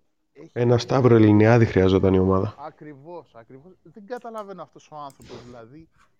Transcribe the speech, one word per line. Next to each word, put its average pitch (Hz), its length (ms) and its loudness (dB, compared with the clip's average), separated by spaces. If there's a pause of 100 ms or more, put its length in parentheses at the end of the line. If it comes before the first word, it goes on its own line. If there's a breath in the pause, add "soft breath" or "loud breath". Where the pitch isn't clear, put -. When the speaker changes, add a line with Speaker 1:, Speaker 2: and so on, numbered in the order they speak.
(320)
Speaker 1:
έχει 160 200 -20
Speaker 2:
Ένα 120 260 0
Σταύρο 123 360 0
Ελληνιάδη 110 500 4
χρειαζόταν 95 500 2
η 95 40 2
ομάδα. 95 400 -2
Speaker 1:
Ακριβώς, 151 760 -20
ακριβώς. 131 380 -20 (100)
Δεν 202 240 -20
καταλαβαίνω 214 560 -16
αυτός - 280 -20
ο 156 60 -20
άνθρωπος, 127 480 -20
δηλαδή, 123 440 -20 (320)